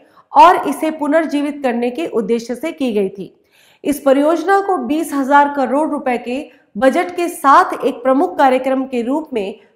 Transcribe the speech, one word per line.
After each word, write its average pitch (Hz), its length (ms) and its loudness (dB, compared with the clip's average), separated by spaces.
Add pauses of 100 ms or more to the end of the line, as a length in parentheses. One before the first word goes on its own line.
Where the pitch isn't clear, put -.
(320)
और 330 240 8 (120)
इसे 311 220 -4
पुनर्जीवित 294 720 -2
करने 240 280 -2
के 302 180 -6
उद्देश्य 226 460 -2
से 311 180 -8
की 262 200 -4
गई 202 160 0
थी। - 240 -14 (520)
इस 285 160 -2
परियोजना 320 600 2
को 392 180 -2
बीस 302 340 -4
हजार 277 440 2
करोड़ 277 340 0
रुपए 254 280 -4
के 247 260 -8 (320)
बजट 302 400 0
के 349 120 -4
साथ 339 440 4 (120)
एक - 180 -2
प्रमुख 277 360 0
कार्यक्रम 262 460 2
के 254 180 -6
रूप 285 300 -4
में 208 260 -6 (180)